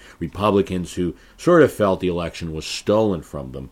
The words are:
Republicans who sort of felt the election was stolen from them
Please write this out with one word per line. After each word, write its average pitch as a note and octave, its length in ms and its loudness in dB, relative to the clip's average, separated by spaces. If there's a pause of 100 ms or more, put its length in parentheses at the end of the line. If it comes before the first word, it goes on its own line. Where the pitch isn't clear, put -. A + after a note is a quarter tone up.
(200)
Republicans F#2 720 0
who F2 220 -4 (220)
sort E3 260 6
of A2+ 100 4
felt G2 280 0
the F#2 60 -2
election E2+ 460 -6
was D#2 120 -10
stolen G#2 560 0
from C2+ 320 -12
them C2+ 180 -12